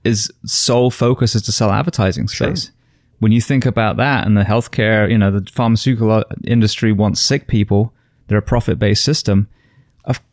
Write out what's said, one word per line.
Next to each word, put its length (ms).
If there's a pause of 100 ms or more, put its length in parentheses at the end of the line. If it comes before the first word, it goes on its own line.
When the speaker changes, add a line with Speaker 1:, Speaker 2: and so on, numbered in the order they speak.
Speaker 1:
is 280 (140)
sole 460
focus 460
is 60
to 100
sell 180
advertising 560
Speaker 2:
Sure. 220
Speaker 1:
space. 220 (500)
When 120
you 80
think 240
about 340
that 280
and 100
the 60
healthcare, 640
you 80
know, 140
the 200
pharmaceutical 760 (200)
industry 480
wants 280
sick 260
people. 460 (340)
They're 120
a 40
profit-based 640
system. 440 (580)
Of 140 (120)